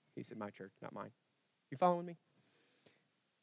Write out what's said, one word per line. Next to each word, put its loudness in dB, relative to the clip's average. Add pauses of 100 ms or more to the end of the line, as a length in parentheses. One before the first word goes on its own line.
(160)
He -6
said, -12
"My -6
church, -12 (120)
not -8
mine." -6 (640)
You -6
following 6
me? -8 (1300)